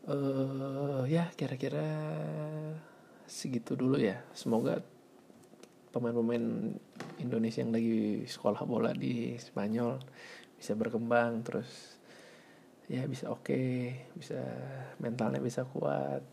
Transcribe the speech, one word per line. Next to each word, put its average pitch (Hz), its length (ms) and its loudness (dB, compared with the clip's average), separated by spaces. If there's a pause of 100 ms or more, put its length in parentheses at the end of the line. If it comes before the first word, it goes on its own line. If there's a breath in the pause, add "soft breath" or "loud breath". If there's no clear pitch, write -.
Eh, 135 1040 0
ya, 170 240 4
kira-kira 143 540 -2 (1400 loud breath)
segitu - 480 -4
dulu 131 240 6
ya. 104 240 4 (160)
Semoga 113 460 2 (1120)
pemain-pemain 117 800 2 (400)
Indonesia 117 460 2
yang 117 100 0
lagi 113 560 2
sekolah - 400 0
bola 117 240 2
di 123 460 -2
Spanyol 117 580 0 (640 loud breath)
bisa 107 160 -2
berkembang 117 640 4
terus, - 560 -6 (880 loud breath)
ya, 127 240 -2
bisa 131 240 -4
oke, 127 640 0 (160)
bisa 131 320 -6 (560)
mentalnya 123 400 0
bisa 127 240 0
kuat 139 560 0 (120)